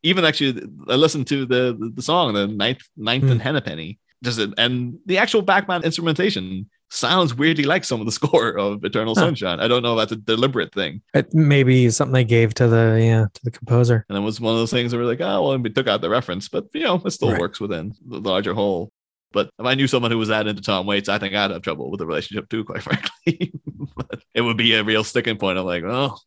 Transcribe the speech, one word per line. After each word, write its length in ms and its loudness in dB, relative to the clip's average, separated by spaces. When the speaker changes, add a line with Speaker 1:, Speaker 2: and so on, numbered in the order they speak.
Speaker 1:
Even 220 2
actually, 360 0
I 80 2
listened 320 2
to 180 -2
the, 320 0
the, 180 -8
the 60 -10
song, 320 0
the 140 0
Ninth, 340 -4
Ninth 280 -2
Speaker 2:
Hmm. 80 4
Speaker 1:
and 100 2
Hennepenny, 560 -6
just, 160 -4
and 480 -2
the 120 0
actual 240 2
Bachman 420 0
instrumentation 880 -2
sounds 460 0
weirdly 300 2
like 180 0
some 160 -4
of 60 -6
the 60 -2
<laughs> 80 -6
score 380 2
of 280 -2
Eternal 300 -2
Speaker 2:
Huh. 60 2
Speaker 1:
Sunshine. 380 -2
I 80 0
don't 160 2
know 140 0
if 40 2
that's 120 -2
a 100 -10
deliberate 500 0
thing. 280 -4
Speaker 2:
It 200 0
may 300 6
be 260 6
something 240 0
they 100 4
gave 320 4
to 140 4
the, 340 6
yeah, 300 6
to 100 -20
the 80 -4
composer. 560 2
Speaker 1:
And 100 -6
it 40 0
was 180 -4
one 140 0
of 60 2
those 120 0
things 220 0
where 80 -2
we're 80 0
like, 100 -2
"Oh, 300 0
well, 80 0
we 140 -2
took 160 0
out 140 2
the 80 -2
reference," 380 -2
but, 260 -6
you 100 -4
know, 200 0
it 80 -2
still 200 -2
Speaker 2:
Right. 100 0
Speaker 1:
works 180 -6
within 340 -8
the 120 -12
larger 340 -2
whole. 380 -2
But 160 -2
if 60 -8
I 100 2
knew 120 0
someone 240 0
who 60 0
was 120 -2
that 180 0
into 140 -6
Tom 240 -2
Waits, 240 -2
I 100 0
think 160 -6
I'd 160 0
have 120 -8
trouble 280 -6
with 80 -8
the 60 -6
relationship 420 -6
too, 160 -6
quite 200 -4
<laughs> 0 -
frankly. 680 -6
But 240 -12
it 80 0
would 160 0
be 180 4
a 80 2
real 200 2
sticking 340 -2
point. 200 0
I'm 80 -2
like, 180 -4
"Oh." 320 -4